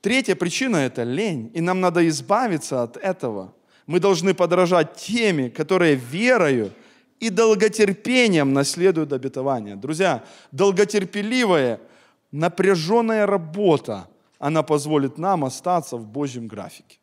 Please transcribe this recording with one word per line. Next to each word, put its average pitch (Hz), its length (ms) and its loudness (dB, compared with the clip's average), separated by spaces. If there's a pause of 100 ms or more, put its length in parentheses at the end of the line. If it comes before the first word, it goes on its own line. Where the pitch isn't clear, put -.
Третья 226 340 0
причина — 180 420 -2 (100)
это 123 160 -4
лень, 131 500 -4
и 165 80 -6
нам 185 200 0
надо 175 280 2
избавиться 156 760 -2
от 117 140 -8
этого. 113 560 -6 (340)
Мы 170 140 0
должны 190 320 2
подражать 175 640 2
теми, 196 540 -2
которые 160 460 2
верою 139 760 0 (480)
и 226 80 -2
долготерпением 214 1300 2
наследуют 156 580 0
обетование. 131 640 -6
Друзья, 151 480 -2 (260)
долготерпеливая, 196 1300 0 (540)
напряжённая 190 960 0
работа, 165 840 -2 (300)
она 156 240 0
позволит 147 560 0
нам 170 260 0
остаться 135 540 -4
в 113 80 -14
Божьем 123 420 -8
графике. - 540 -16